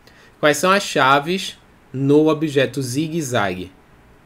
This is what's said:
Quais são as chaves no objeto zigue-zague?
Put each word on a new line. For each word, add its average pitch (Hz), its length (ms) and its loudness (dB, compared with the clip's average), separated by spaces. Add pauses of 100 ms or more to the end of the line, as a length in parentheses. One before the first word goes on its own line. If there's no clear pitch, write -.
(400)
Quais 147 180 2
são 185 140 2
as 196 100 2
chaves 147 800 0 (340)
no 143 340 2
objeto 143 540 0
zigue-zague? 123 920 -4 (540)